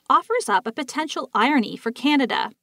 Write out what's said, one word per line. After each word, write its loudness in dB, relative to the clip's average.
offers 2
up 0
a -4
potential -6
irony 2
for -6
Canada. 0